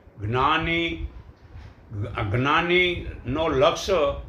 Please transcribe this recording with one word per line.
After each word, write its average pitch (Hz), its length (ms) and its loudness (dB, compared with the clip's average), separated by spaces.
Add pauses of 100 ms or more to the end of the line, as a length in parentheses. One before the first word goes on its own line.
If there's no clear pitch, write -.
(180)
જ્ઞાની, 160 880 0 (1300)
જ્ઞાનીનો 165 1160 0
લક્ષ્ય 139 800 2